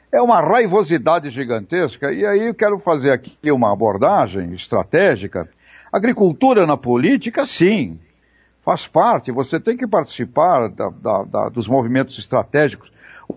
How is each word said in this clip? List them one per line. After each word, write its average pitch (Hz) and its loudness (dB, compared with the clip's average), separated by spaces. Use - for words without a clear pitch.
é 240 2
uma 233 4
raivosidade 165 0
gigantesca. 131 -4
E 190 -2
aí 208 0
eu 226 -2
quero 208 0
fazer 143 0
aqui 147 -4
uma 117 2
abordagem 101 0
estratégica. 101 -2
Agricultura 202 2
na 147 2
política, 214 0
sim, 156 0
faz - -2
parte. 175 2
Você 131 -4
tem 233 -2
que 247 -6
participar 147 0
da, 101 -6
da, 98 -4
da, 104 -4
dos 110 -6
movimentos 127 0
estratégicos. 131 -2